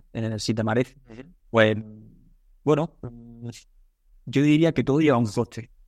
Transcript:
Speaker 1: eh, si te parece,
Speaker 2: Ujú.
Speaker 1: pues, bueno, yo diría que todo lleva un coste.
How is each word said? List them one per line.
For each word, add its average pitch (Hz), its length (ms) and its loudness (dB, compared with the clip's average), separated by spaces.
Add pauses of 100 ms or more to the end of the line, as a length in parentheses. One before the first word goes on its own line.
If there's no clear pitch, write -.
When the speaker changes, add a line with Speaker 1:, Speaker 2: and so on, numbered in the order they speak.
(140)
Speaker 1:
eh, 113 260 -6
si 110 140 -4
te 110 100 -4
parece, 113 320 -2 (140)
Speaker 2:
Ujú. 117 140 -20 (260)
Speaker 1:
pues, 110 260 4 (880)
bueno, 151 340 -2 (1300)
yo 135 160 0
diría 151 300 4
que 127 140 -2
todo 139 160 0
lleva 143 160 2
un 120 100 0
coste. 113 420 -6 (180)